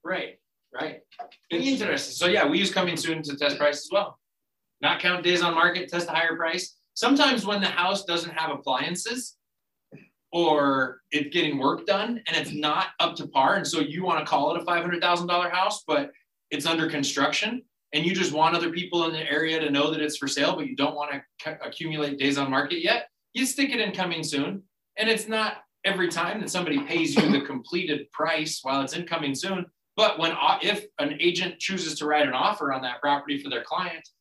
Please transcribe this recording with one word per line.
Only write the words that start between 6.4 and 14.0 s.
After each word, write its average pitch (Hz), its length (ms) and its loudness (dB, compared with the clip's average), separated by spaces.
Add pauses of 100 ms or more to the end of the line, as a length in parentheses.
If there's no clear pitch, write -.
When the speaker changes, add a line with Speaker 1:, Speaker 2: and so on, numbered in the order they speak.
Speaker 1:
Sometimes 262 540 4
when 202 140 0
the 185 60 2
house 180 380 0
doesn't 165 320 -2
have 156 140 -2
appliances 180 840 -4 (960)
or 143 680 2 (100)
it's 147 220 0
getting 151 240 2
work 135 300 0
done 220 400 0
and 160 100 0
it's 151 160 -4
not 151 360 0 (100)
up 170 160 0
to 147 120 -10
par, 135 280 4
and - 120 0
so 160 120 0
you 147 240 -2